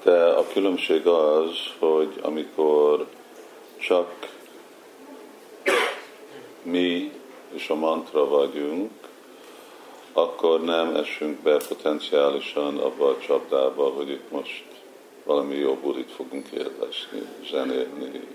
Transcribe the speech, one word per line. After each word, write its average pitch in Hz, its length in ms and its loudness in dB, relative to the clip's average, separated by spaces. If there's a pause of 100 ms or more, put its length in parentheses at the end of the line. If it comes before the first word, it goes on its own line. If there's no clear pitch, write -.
de 87 220 6
a - 220 4
különbség 90 600 0
az, 80 500 4 (220)
hogy 78 440 2
amikor 76 840 2 (720)
csak - 500 0 (2250)
mi 87 500 0 (400)
és - 160 -10
a 82 60 0
mantra 78 540 0
vagyunk, 73 640 0 (1200)
akkor 82 480 2
nem 82 320 2
esünk 76 440 -4
be 76 180 4 (120)
potenciálisan 73 1080 0
abba 69 300 0
a 65 100 0
csapdába, 69 720 0
hogy 71 200 -6
itt 67 200 -10
most - 340 -10 (600)
valami 71 300 0
jó 69 200 2
bulit 67 360 -4
fogunk - 380 -10
élvezni, - 800 -8 (220)
zenélni 65 840 -4